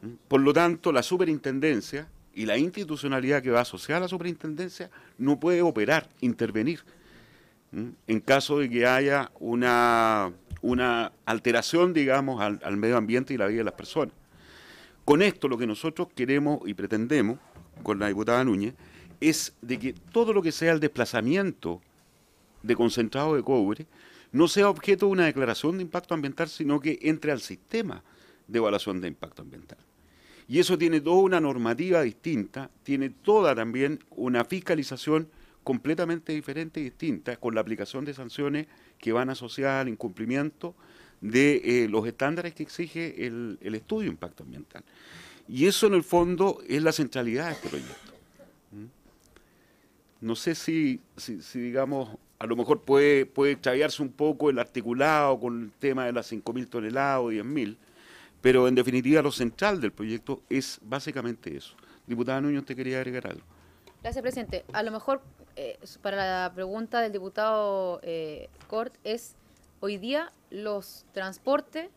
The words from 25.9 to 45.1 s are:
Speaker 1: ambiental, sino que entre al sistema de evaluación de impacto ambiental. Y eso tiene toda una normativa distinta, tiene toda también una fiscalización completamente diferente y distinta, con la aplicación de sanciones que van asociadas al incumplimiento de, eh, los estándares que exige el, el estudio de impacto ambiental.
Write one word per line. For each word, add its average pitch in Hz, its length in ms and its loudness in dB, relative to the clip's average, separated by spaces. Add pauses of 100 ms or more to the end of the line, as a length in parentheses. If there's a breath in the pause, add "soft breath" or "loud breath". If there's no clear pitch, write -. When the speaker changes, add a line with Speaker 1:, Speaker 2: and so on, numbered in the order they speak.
Speaker 1:
ambiental, 151 340 -2
sino 147 300 0
que 143 240 -2
entre 151 300 0
al 123 80 -2
sistema 185 640 -6 (420 soft breath)
de 113 120 0
evaluación 101 420 0
de 90 80 -6
impacto 82 340 -14
ambiental. - 360 -20 (680 soft breath)
Y 131 140 2
eso 175 180 2
tiene 165 220 2
toda 165 160 2
una 190 240 6
normativa 143 640 0
distinta, 131 680 -4 (140)
tiene 135 260 -2
toda 196 460 4
también 127 420 -2 (120)
una 120 340 0
fiscalización 160 840 -2 (360 soft breath)
completamente 160 680 -2
diferente 151 460 -8
y 151 60 -6
distinta, 123 520 -6
con 113 200 -2
la 110 40 2
aplicación 110 440 -6
de 147 100 -10
sanciones 143 540 -6 (300 soft breath)
que - 120 -4
van 123 200 0
asociadas 135 500 -4
al 131 80 -2
incumplimiento 123 880 -6 (440 soft breath)
de, 123 640 4
eh, 110 40 -2
los 104 180 0
estándares 160 460 -4
que 160 120 -10
exige 165 640 -8
el, 117 340 -8
el 107 160 -6
estudio 208 320 -4
de 90 60 -6
impacto - 280 -16
ambiental. - 400 -18 (680 loud breath)